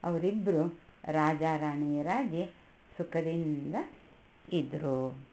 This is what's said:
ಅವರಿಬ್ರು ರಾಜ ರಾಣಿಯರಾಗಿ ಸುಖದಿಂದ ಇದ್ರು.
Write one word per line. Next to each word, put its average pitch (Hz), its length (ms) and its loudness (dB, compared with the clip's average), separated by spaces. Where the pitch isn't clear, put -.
ಅವರಿಬ್ರು 175 760 2
ರಾಜ 156 380 2
ರಾಣಿಯರಾಗಿ 156 1000 0
ಸುಖದಿಂದ 160 800 -2
ಇದ್ರು. 135 680 -2